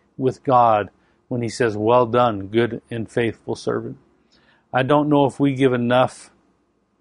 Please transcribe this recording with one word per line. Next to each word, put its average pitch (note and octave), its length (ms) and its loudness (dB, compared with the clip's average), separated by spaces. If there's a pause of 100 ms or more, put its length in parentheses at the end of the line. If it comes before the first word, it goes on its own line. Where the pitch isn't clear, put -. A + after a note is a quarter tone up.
(180)
with C3 260 -4
God A2+ 460 2 (380)
when B2 140 -6
he A#2 80 -4
says, G#2+ 280 -2
"Well A#2 280 2
done, A2+ 420 0
good A2+ 420 -2
and A#2 200 -10
faithful A#2 460 -6
servant." A#2+ 420 -8 (760)
I B2+ 100 2
don't D3 260 0
know C#3+ 160 4
if B2 140 -2
we C#3+ 140 2
give B2+ 200 2
enough B2 580 0 (680)